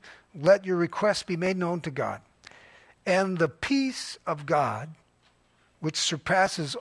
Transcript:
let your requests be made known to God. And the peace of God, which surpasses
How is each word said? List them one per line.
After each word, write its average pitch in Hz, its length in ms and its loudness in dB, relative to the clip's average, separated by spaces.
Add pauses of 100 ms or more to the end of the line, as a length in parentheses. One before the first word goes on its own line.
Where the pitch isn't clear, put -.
(340)
let 190 320 6
your 185 120 0
requests 190 460 0
be 175 140 -4
made 185 200 0
known 175 240 -2
to 156 100 -6
God. 110 300 -4 (840)
And 190 320 2
the 160 100 2
peace - 800 -2
of 151 220 -6
God, 143 420 0 (880)
which 156 180 -4
surpasses 170 840 0